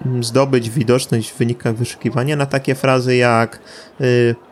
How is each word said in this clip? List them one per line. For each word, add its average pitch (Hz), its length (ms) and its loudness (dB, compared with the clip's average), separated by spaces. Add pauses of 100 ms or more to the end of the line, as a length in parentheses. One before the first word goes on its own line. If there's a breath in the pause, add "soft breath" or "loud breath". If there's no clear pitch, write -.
(200)
zdobyć 120 500 0
widoczność 117 600 0
w - 80 -20
wynikach 117 360 -2
wyszukiwania 123 600 -4
na 139 100 -2
takie 135 280 -2
frazy 127 420 0
jak, 117 440 2 (400 loud breath)
y, 120 340 2 (180)